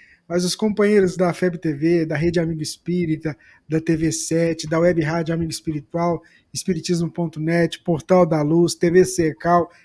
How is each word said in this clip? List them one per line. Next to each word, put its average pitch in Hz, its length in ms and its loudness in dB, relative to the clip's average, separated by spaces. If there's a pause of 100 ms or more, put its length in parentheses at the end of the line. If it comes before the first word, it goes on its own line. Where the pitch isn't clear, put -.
(280)
mas 180 160 -2
os 180 100 -2
companheiros 208 600 2
da 175 160 0
feb 175 260 -2
T 160 140 -4
V, 160 340 0
da 160 100 -4
Rede 170 220 0
Amigo 165 240 -2
Espírita, 156 760 -4 (320)
da 160 120 0
T 165 160 0
V 160 160 0
sete, 165 560 -2
da 160 100 0
Web 170 240 2
Rádio 165 320 -2
Amigo 165 160 -4
Espiritual, 160 720 -4 (300)
espiritismo 170 580 -4
ponto 165 300 -6
net, 165 400 0
Portal 175 440 2
da 160 160 0
Luz, 165 360 2
T 175 160 0
V 180 120 6
Secal, 170 680 0 (120)